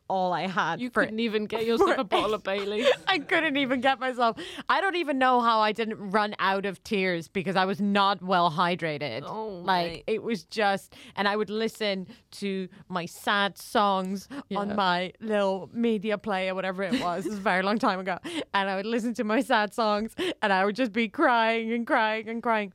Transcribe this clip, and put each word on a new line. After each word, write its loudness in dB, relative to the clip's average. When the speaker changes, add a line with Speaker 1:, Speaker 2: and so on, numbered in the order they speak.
Speaker 1:
all 0
I -2
had -2
Speaker 2:
You -4
Speaker 1:
for 2
Speaker 2:
couldn't -2
even 0
get -2
Speaker 1:
<laughs> -2
Speaker 2:
yourself 4
Speaker 1:
for 2
Speaker 2:
a -2
bottle 0
of -2
Speaker 1:
eight 0
Speaker 2:
Baileys. 0
Speaker 1:
<laughs> -12
I 2
couldn't 0
even 0
get 2
myself. 0
I 4
don't 0
even 0
know 6
how 4
I 4
didn't -6
run 0
out 2
of -6
tears 0
because -4
I 4
was -2
not 2
well 4
hydrated. -2
Speaker 2:
Oh, -8
Speaker 1:
Like, 0
Speaker 2:
mate. -12
Speaker 1:
it -2
was -4
just, -2
and 0
I 2
would -2
listen -2
to -4
my -4
sad -2
songs 0
on -2
Speaker 2:
Yeah. -4
Speaker 1:
my 0
little 0
media 0
player, -2
whatever -4
it -2
was. -4
It -6
was -6
a -8
very 2
long 0
time 0
ago. -4
And 2
I -2
would -4
listen -2
to -4
my 2
sad 0
songs 0
and 2
I 4
would 0
just 0
be 0
crying 2
and -2
crying 0
and -6
crying. 0